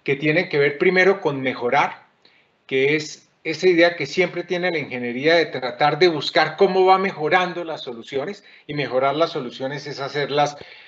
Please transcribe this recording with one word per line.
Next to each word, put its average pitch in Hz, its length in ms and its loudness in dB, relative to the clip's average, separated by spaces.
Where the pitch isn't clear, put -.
que 143 120 -2
tienen 151 340 0
que 151 80 -2
ver 143 200 2
primero 185 420 4
con 139 220 -2
mejorar, 131 640 -2
que 135 300 0
es - 320 -8
esa 160 180 0
idea 170 280 6
que 147 100 -6
siempre 175 380 -2
tiene 180 280 -2
la 165 60 -2
ingeniería 127 580 -2
de 160 100 4
tratar 147 540 -2
de 180 100 6
buscar 151 480 0
cómo 185 280 4
va 190 120 6
mejorando 175 640 -2
las 151 180 -8
soluciones, 151 600 -8
y 147 60 -8
mejorar 139 420 0
las 160 160 0
soluciones 139 560 -8
es 135 140 -10
hacerlas 143 560 -2